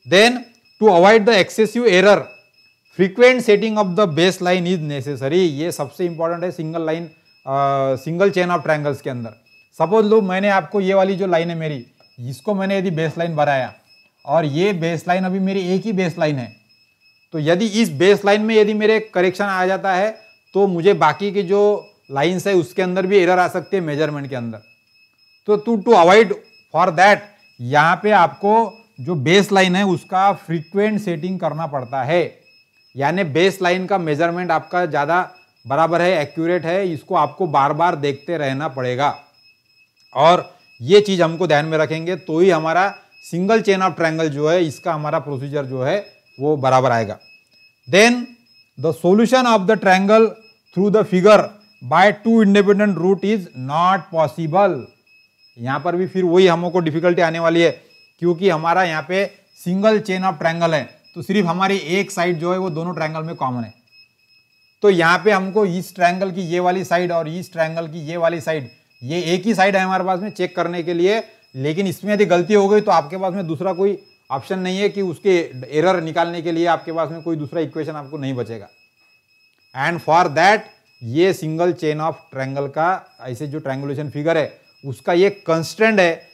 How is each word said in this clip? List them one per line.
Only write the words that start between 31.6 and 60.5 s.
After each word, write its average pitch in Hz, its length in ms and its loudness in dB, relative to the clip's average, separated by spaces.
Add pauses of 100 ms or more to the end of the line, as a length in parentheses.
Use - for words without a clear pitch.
पड़ता 131 360 -6
है, 156 360 -2 (560)
यानी 156 280 -2
बेसलाइन 180 600 0
का 196 120 -2
मेजरमेंट 170 540 -2
आपका 175 340 -2
ज़्यादा 151 460 -2 (360)
बराबर 160 340 0
है, 175 200 2
एक्यूरेट 165 440 -4
है, 180 280 -2
इसको 156 220 -8
आपको 180 320 0
बार 143 260 2
बार 165 220 0
देखते 143 420 -6
रहना 139 300 -4
पड़ेगा 127 520 -4 (960)
और 160 400 2 (260)
ये 190 200 6
चीज़ 190 220 0
हमको 165 240 -2
ध्यान 151 180 2
में 160 120 -2
रखेंगे 160 380 -2
तो 156 240 -6
ही 190 100 6
हमारा 170 460 0 (400)
single 208 260 2
chain 190 200 0
of 185 140 0
triangle 160 320 -2
जो 147 220 -2
है 175 160 2
इसका 160 280 -6
हमारा 151 260 -4
प्रोसीजर 139 460 -8
जो 127 180 -6
है 151 220 -2 (340)
वो 147 180 0
बराबर 131 340 2
आएगा। 110 280 -2 (760)
Then 240 260 4 (640)
the 160 80 0 (120)
solution 233 420 4
of 208 200 2
the 220 160 2
triangle 202 440 4 (500)
through 185 200 2
the 202 60 4 (100)
figure 185 300 6 (500)
by 180 180 6
two 226 340 0
independent 202 520 4
route 190 280 0
is 208 160 0 (280)
not 175 300 0 (160)
possible। 160 640 0 (800)
यहाँ 131 220 -4
पर 175 160 -4
भी 180 120 -2
फिर 185 160 -2
वही 185 240 4
हमको 170 320 0
डिफिकल्टी 170 420 0
आने 165 180 0
वाली 165 220 2
है 165 100 4 (480)
क्योंकि 175 300 0
हमारा 165 340 0
यहाँ 156 260 -4
पे 190 220 -2 (360)
single 202 340 2
chain 185 200 -4
of 185 180 -2
triangle 165 340 0